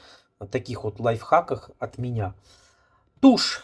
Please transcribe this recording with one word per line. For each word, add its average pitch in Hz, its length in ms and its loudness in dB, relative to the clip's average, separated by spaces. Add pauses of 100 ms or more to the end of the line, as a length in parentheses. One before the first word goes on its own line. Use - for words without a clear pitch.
(520)
таких 123 320 -8
вот 104 160 -8
лайфхаков 120 800 0
от - 180 -10
меня. 113 380 -6 (840)
Тушь - 420 4